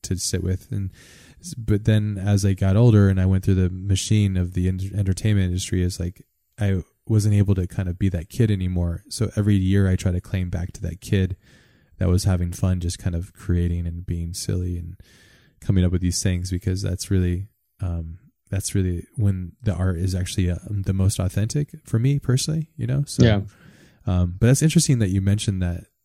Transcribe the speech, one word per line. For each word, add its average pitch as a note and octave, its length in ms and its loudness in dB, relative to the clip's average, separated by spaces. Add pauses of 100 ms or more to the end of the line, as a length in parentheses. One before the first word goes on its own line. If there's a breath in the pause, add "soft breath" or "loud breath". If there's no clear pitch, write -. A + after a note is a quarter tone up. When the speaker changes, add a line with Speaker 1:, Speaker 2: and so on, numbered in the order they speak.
Speaker 1:
to F#2 140 -4
sit F2+ 260 -4
with. F#2 280 -4
And, G2 200 -6 (680 loud breath)
but G#2+ 280 -2
then G#2+ 320 2
as G2+ 280 2
I G2 80 4
got F#2+ 220 2
older G#2+ 340 8
and F#2+ 120 2
I F#2 60 4
went F#2+ 180 2
through G2 100 4
the F#2 140 2
machine F#2+ 680 0
of F2+ 160 -2
the F2+ 140 0
en-, F#2 120 -2 (180)
entertainment F#2+ 500 0
industry, F2+ 360 -2
is F2+ 160 -2
like, F2 260 -8 (340)
I G2 240 0 (240)
wasn't G#2 280 2
able G2 200 4
to F2+ 120 -2
kind F#2 220 -4
of F2 100 -6
be G2 100 2
that E2+ 200 -6
kid A2 220 0
anymore. F2+ 580 -2
So - 260 -4
every G#2 200 2
year G2 340 2
I F#2 60 4
try F#2 160 -2
to F2+ 100 -2
claim F#2 280 -4
back F2 240 -6
to - 80 -16
that F2 200 -8
kid F#2 360 0 (600 soft breath)
that F2+ 100 2
was F#2 160 2
having F2+ 260 0
fun, F#2 300 -2
just E2+ 180 -6
kind F2 160 -4
of F2+ 180 -8
creating E2+ 540 -2
and E2+ 180 -8
being E2+ 280 -6
silly F#2 440 -4
and E2+ 220 -12 (600 soft breath)
coming F#2 240 2
up F2 80 2
with F2+ 80 0
these F2+ 220 -2
things, F2+ 280 -2
because F#2 300 -4
that's F#2+ 300 -6
really, F2+ 360 0 (340)
um, E2+ 380 -6 (300)
that's - 260 -4
really F2+ 400 -2
when F#2 380 -2 (100)
the G2+ 100 0
art F2+ 240 0
is F#2 160 -2
actually, F#2 380 -2
uh, E2 60 -2 (120)
the G2 240 -4
most F#2+ 260 2
authentic G#2+ 520 -2 (140)
for - 140 -2
me C3+ 200 2
personally, D3+ 580 -2
you A#2 100 -6
know? C3+ 200 -2
So, - 160 2
Speaker 2:
Yeah. G#2+ 180 6 (640 loud breath)
Speaker 1:
um, F2+ 340 0
but A2+ 80 4
that's C3+ 140 4
interesting D3+ 380 4
that G2+ 100 2
you F#2+ 120 2
mentioned G2 420 0
that F2 220 -4 (200)